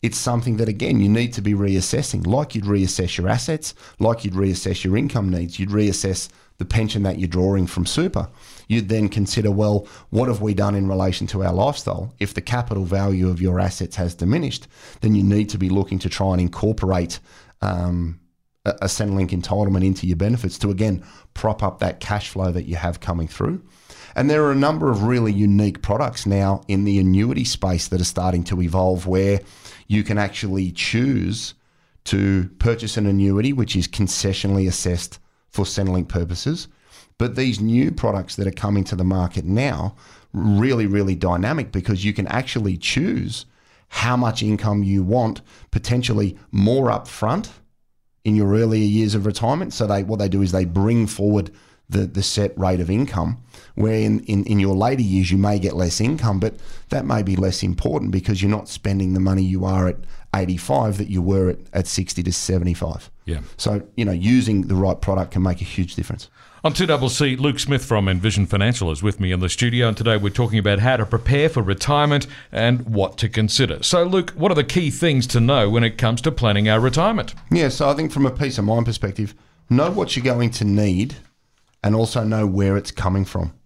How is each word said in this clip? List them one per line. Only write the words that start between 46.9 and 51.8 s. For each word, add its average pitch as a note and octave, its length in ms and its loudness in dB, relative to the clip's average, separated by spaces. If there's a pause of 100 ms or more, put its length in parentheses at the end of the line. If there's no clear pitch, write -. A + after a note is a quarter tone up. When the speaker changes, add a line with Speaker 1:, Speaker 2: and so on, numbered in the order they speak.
Speaker 1:
in G#2+ 100 2
your G2+ 200 2
earlier A2 280 2
years G#2+ 320 2
of G2+ 100 0
retirement. A#2 480 -2
So A2 140 -2
they, G2+ 160 0
what G#2 160 -4
they G2+ 100 0
do G2 120 2
is F#2+ 100 2
they F#2 140 2
bring G2+ 420 2
forward G2+ 420 0 (400)